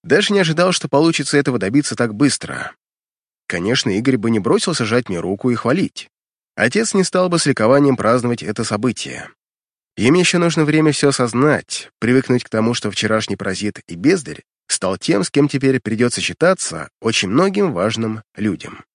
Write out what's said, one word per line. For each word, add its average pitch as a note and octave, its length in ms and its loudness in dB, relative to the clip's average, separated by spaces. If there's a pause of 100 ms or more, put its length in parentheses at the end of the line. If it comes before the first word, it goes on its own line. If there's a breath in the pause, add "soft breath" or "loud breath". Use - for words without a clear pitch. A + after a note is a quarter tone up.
Даже G#3 300 0
не G3+ 60 4
ожидал, F3 320 2
что - 160 -4
получится D3+ 500 2
этого C#3 220 0
добиться A2 360 0
так A2+ 200 -2
быстро. G#2 580 -2 (720)
Конечно, G#2 420 -2
Игорь A#2+ 280 2
бы A2+ 140 0
не A2 80 2
бросился C#3+ 460 0
жать A#2 240 0
мне F2 100 -4
руку G2+ 320 -2
и A#2+ 40 0
хвалить. - 540 -2 (460)
Отец G3 380 0
не F#3+ 100 2
стал F3+ 260 0
бы E3+ 80 0
с - 80 0
ликованием C3+ 500 4
праздновать A#2+ 480 0
это G#2 200 -6
событие. G#2 680 -4 (680)
Им A#2 180 4
ещё F3+ 240 2
нужно E3+ 240 2
время D#3 280 4
всё C#3+ 180 2
осознать, A#2+ 920 0
привыкнуть B2 440 2
к - 60 -18
тому, A2+ 240 0
что G#2+ 160 -4
вчерашний G#2+ 460 -2
паразит G2 520 -6
и F2 80 -12
бездарь C#3+ 480 0 (240)
стал F#2+ 300 -2
тем, F#3 260 0
с - 60 -4
кем C#3 200 4
теперь C3 320 0
придётся A2 400 -2
считаться E2+ 680 -2 (120)
очень A2 280 -2
многим F#3 440 0
важным A2 500 -2 (120)
людям. - 600 -6